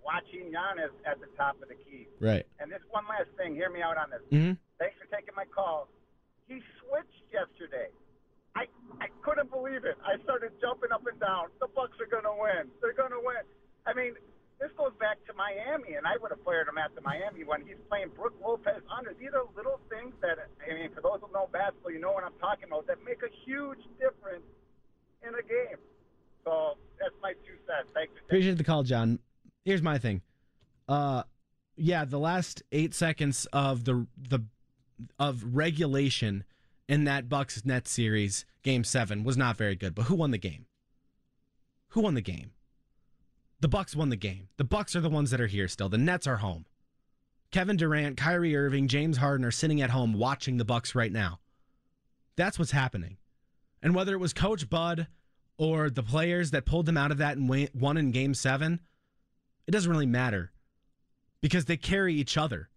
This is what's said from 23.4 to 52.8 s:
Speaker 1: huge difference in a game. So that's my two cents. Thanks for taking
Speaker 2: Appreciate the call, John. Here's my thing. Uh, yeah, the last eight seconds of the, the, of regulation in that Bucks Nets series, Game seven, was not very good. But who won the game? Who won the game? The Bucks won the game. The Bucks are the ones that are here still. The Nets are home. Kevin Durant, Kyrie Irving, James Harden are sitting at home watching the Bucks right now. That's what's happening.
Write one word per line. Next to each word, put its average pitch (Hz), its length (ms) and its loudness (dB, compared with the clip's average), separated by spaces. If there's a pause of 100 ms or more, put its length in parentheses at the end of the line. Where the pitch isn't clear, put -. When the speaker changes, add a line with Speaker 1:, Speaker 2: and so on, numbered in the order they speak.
Speaker 1:
huge 269 360 -8 (180)
difference 202 460 -4 (840)
in 233 80 -10
a 240 80 -6
game. 233 400 -4 (600)
So 156 340 0 (220)
that's 180 200 -4
my 190 120 -6 (100)
two - 240 -20
cents. 147 260 -4
Thanks 156 200 -4
for - 80 -20
taking - 60 -20
Speaker 2:
Appreciate 185 320 4
the 160 40 0
call, 151 220 2
John. 117 340 2 (460)
Here's 185 180 2
my 151 160 2
thing. 104 240 -2 (640)
Uh, 139 380 0 (500)
yeah, 160 300 2
the 139 160 -2
last 170 500 0
eight 156 240 2
seconds 151 580 0
of 135 320 2
the, 123 220 2 (100)
the, 127 280 0 (720)
of 135 240 -2 (140)
regulation 139 880 2 (440)
in 147 160 4
that 139 240 0
Bucks 135 360 -2
Nets 127 260 0
series, 107 540 2 (180)
Game 127 220 2
seven, 107 400 0
was 127 120 2
not 123 200 2
very 101 180 2
good. 92 180 -4
But 110 120 0
who 160 100 2
won 160 160 2
the 110 80 0
game? 87 280 -8 (1200)
Who 226 140 2
won 190 120 4
the 120 60 2
game? 90 320 -8 (1080)
The 151 80 4
Bucks 190 260 0
won 147 140 2
the 120 80 2
game. 95 400 -6
The 143 80 0
Bucks 208 320 0
are 175 40 4
the 160 80 2
ones 147 220 2
that 123 100 2
are 117 60 4
here 98 220 0
still. 98 200 -2
The 104 80 2
Nets 165 300 2
are 123 120 0
home. 87 280 -4 (840)
Kevin 190 240 2
Durant, 151 400 2
Kyrie 165 400 2
Irving, 139 320 4
James 147 300 2
Harden 135 280 2
are 117 60 2
sitting 151 280 2
at 127 100 2
home 120 240 4
watching 127 420 0
the 120 80 2
Bucks 117 320 0
right 113 160 2
now. 95 260 0 (960)
That's 180 240 0
what's 156 140 0
happening. 107 460 0 (640)